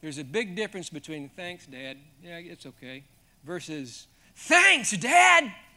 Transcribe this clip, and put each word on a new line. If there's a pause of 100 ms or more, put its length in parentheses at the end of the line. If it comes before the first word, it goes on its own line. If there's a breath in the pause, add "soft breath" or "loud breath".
There's
a
big
difference
between,
Thanks,
Dad. (240)
Yeah,
it's
okay, (400)
versus, (280 soft breath)
Thanks,
Dad. (240)